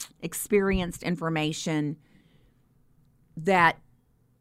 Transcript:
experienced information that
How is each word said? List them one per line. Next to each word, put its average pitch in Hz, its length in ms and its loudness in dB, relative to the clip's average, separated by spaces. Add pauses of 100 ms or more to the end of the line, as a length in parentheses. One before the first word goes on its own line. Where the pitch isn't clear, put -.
(220)
experienced 190 840 0
information 156 920 -2 (1400)
that 165 420 4 (640)